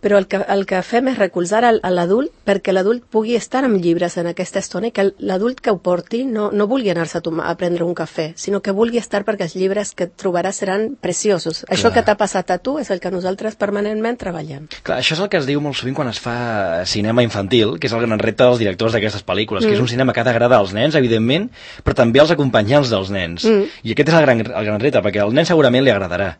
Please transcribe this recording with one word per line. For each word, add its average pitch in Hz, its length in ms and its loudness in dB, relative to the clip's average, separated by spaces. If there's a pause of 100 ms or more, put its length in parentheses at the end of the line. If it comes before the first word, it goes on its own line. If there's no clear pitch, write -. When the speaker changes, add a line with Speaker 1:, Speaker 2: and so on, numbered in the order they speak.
Speaker 1:
Però 202 160 4
el 196 80 0
que, 190 220 -2
el 196 180 0
que 185 160 -2
fem 254 260 0
és 247 100 -2
recolzar 190 460 0
al, 226 200 4
a 185 60 0
l'adult 185 420 0 (120)
perquè 202 280 0
l'adult 202 360 0
pugui 226 280 0
estar 254 280 -2
amb 214 160 2
llibres 170 380 0
en 170 80 -4
aquesta 175 320 -4
estona 185 300 -6
i - 20 -4
que 208 100 -4
el, 196 180 0
l'adult 202 420 -4
que - 100 -2
ho 196 80 0
porti 180 460 -2
no, 214 280 -2
no 208 140 0
vulgui 226 240 0
anar-se 170 280 -2
a - 20 -4
tomar, 160 280 -4
a 170 80 0
prendre 175 280 -2
un 175 100 -2
cafè, 160 400 -6
sinó 196 260 -4
que 202 120 -4
vulgui 233 260 0
estar 202 260 -4
perquè 208 200 -4
els 160 100 -8
llibres 190 400 -2
que 175 160 -4
trobarà 180 420 -2
seran 208 480 -4
preciosos. 175 680 -2
Això 214 240 2
Speaker 2:
Clar. - 20 -6
Speaker 1:
que 233 80 4
t'ha 208 160 2
passat 196 320 -2
a - 80 0
tu 277 220 -4
és 240 100 -6
el 190 80 -2
que 180 140 -6
nosaltres 196 420 -4
permanentment 214 640 -4
treballem. 156 480 -10 (160)
Speaker 2:
Clar, - 160 -2
això 127 160 0
és 160 60 -4
el 202 80 -2
que 202 100 -2
es 139 80 -2
diu 143 140 0
molt 147 160 -4
sovint 131 180 -4
quan 143 140 -2
es 110 100 -8
fa 107 680 -2
cinema 110 380 0
infantil, 107 560 2
que - 80 -4
és 117 60 -2
el 113 120 -2
gran 110 140 -2
repte 110 240 0
dels 123 160 6
directors 110 340 0
d'aquestes 104 320 -2
pel·lícules, 104 440 -2
que 104 40 2
és 101 60 2
Speaker 1:
Mm. 117 40 2
Speaker 2:
un 123 60 0
cinema 120 260 0
que 120 60 -2
ha 113 40 -2
d'agradar 120 340 4
als 95 140 2
nens, 135 220 0
evidentment, 127 560 2 (340)
però - 100 0
també 120 260 4
als 156 100 8
acompanyants 135 600 2
dels 98 200 -2
nens. 90 340 -6
Speaker 1:
Mm. 214 200 4 (180)
Speaker 2:
I 110 100 -4
aquest 143 160 2
és 160 60 4
el 160 80 8
gran, 127 180 4
el 107 240 -4
gran 104 160 -2
repte, 123 220 2
perquè 101 180 0
al 104 140 2
nen 160 100 4
segurament 139 400 4
li 131 60 6
agradarà. 92 500 -2